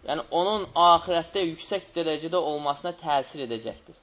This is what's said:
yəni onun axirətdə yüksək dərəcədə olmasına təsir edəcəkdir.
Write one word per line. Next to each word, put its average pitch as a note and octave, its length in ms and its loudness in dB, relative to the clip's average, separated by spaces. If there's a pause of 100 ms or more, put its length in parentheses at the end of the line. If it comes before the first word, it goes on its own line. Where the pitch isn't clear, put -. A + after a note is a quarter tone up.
yəni D3 220 -4
onun F#3+ 420 0
axirətdə E3+ 760 4
yüksək F#3 460 -8
dərəcədə D#3+ 440 -2
olmasına D3 640 -4
təsir C#3+ 420 -2
edəcəkdir. A2+ 580 -10